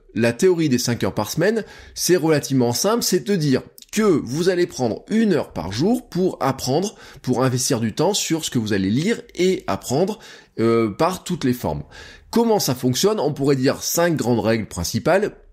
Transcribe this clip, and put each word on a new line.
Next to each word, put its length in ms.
la 180
théorie 340
des 120
cinq 260
heures 80
par 180
semaine ? 320
C'est 240
relativement 560
simple, 300
c'est 220
de 120
dire 240
que 80
vous 480
allez 180
prendre 420
une 220
heure 220
par 180
jour 380
pour 320
apprendre, 540
pour 240
investir 340
du 140
temps 200
sur 300
ce 60
que 100
vous 140
allez 160
lire 320
et 340
apprendre, 520
euh, 300
par 340
toutes 220
les 80
formes. 300
Comment 280
ça 160
fonctionne ? 460
On 100
pourrait 240
dire 260
cinq 360
grandes 240
règles 260
principales. 680